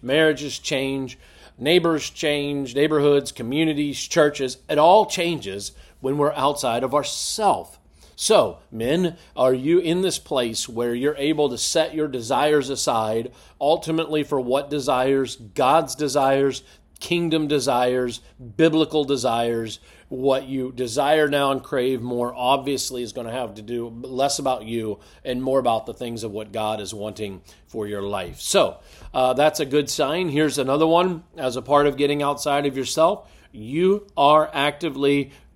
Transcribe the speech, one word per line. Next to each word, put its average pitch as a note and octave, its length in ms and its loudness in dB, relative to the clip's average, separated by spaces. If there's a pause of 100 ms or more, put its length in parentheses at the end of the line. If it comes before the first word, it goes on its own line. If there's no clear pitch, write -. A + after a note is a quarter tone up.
marriages C#3+ 560 2
change, C3+ 580 -4 (400)
neighbors E3 540 2
change, C#3+ 640 -4
neighborhoods, D3 560 4
communities, C#3+ 680 -2
churches. C#3+ 580 0 (120)
It D3+ 80 -2
all F3+ 300 6
changes B2+ 640 -6 (300)
when C3+ 180 -2
we're D3 140 2
outside C3 500 0
of C3 100 -4
ourself. D3 840 -2 (360)
So, C3 440 2 (120)
men, D#3+ 460 -2 (180)
are C3 200 4
you D3+ 240 2
in F3 220 0
this F#3 180 -2
place A#2+ 500 -4
where A#2+ 240 -2
you're C#3+ 240 -2
able D3 320 0
to B2 80 -6
set - 380 -2
your D#3 120 -2
desires C3 640 0
aside, A#2 600 -2 (280)
ultimately D#3 640 0
for C#3+ 160 -2
what C3 300 -2
desires, C3+ 640 0
God's C#3 600 0
desires, C3+ 680 2 (380)
kingdom D#3+ 480 0
desires, B2+ 720 0 (340)
biblical D#3 480 4
desires, A#2 760 0 (300)
what C3 380 0
you C3 240 -4
desire C#3 560 2
now C#3 240 2
and C3+ 120 -4
crave B2+ 380 -2
more A#2+ 340 -4
obviously C3 640 -2
is A2 100 -10
gonna A#2 200 -10
have A#2 240 -8
to G#2+ 60 -16
do A#2 280 -8
less C3 500 -4
about B2+ 240 -2
you A2 360 -6 (240)
and B2+ 180 -6
more C3 180 0
about A2+ 260 0
the A#2 80 -10
things A#2 300 -10
of A2 80 -8
what G#2 200 -10
God G#2+ 280 -4
is G2 140 -10
wanting G2+ 480 -10 (260)
for G#2+ 200 -8
your G#2 160 -6
life. G2 360 -8
So, C#3+ 380 0 (360)
uh, B2+ 200 2
that's D3+ 260 2
a D#3 60 -2
good C#3 240 0
sign. D#3+ 400 -2
Here's D3 280 2
another C#3+ 300 2
one. E3+ 360 2 (120)
As C3 200 -4
a B2 60 -6
part C#3+ 260 4
of C3+ 100 0
getting C#3+ 240 2
outside C#3+ 440 0
of C3 120 -4
yourself, D#3+ 540 0 (200)
you E3 640 0
are D3+ 380 6
actively C#3+ 760 0 (240)